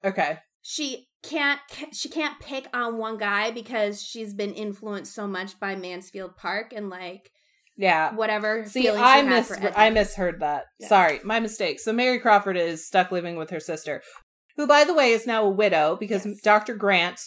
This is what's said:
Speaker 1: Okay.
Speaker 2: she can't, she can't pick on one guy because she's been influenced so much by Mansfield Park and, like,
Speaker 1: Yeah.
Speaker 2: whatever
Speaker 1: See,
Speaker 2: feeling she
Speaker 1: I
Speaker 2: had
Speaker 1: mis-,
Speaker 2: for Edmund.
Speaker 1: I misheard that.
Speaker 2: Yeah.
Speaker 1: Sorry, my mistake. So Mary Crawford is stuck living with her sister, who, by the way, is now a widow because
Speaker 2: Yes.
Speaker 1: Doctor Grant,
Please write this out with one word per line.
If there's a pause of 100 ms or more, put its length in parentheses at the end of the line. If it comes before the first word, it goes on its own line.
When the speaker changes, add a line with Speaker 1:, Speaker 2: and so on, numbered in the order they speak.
Speaker 1:
Okay. (240)
Speaker 2:
she (160)
can't, (320)
she
can't
pick
on
one
guy
because
she's
been
influenced
so
much
by
Mansfield
Park
and,
like, (460)
Speaker 1:
Yeah.
Speaker 2:
whatever
Speaker 1:
See,
Speaker 2:
feeling
she
Speaker 1:
I
Speaker 2:
had
Speaker 1:
mis-,
Speaker 2:
for
Edmund.
Speaker 1:
I
misheard
that. (160)
Speaker 2:
Yeah.
Speaker 1:
Sorry,
my
mistake.
So
Mary
Crawford
is
stuck
living
with
her
sister, (540)
who,
by
the
way,
is
now
a
widow
because
Speaker 2:
Yes.
Speaker 1:
Doctor
Grant,